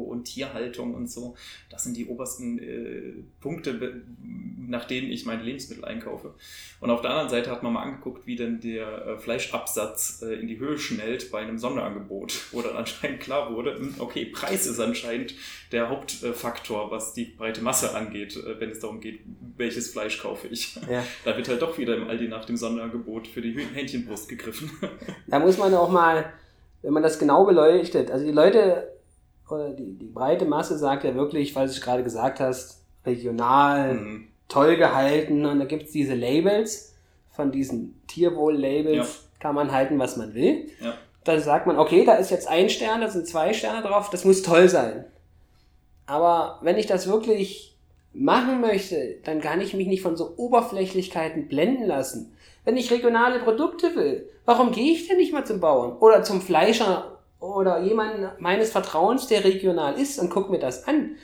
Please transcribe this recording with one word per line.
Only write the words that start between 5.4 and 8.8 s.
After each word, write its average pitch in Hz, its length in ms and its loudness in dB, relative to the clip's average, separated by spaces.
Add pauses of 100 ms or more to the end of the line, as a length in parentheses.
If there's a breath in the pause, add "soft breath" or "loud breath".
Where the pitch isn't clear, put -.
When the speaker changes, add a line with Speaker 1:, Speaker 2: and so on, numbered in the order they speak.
Speaker 1:
Lebensmittel 135 400 -12
einkaufe.“ - 500 -12 (460 loud breath)
Und 120 120 -4
auf 120 100 0
der 127 100 -4
anderen 143 180 -2
Seite 120 220 -2
hat 120 120 -8
man 117 100 -2
mal 117 100 -4
angeguckt, - 420 -12
wie 123 120 -8
denn 117 240 -6
der, 110 440 -10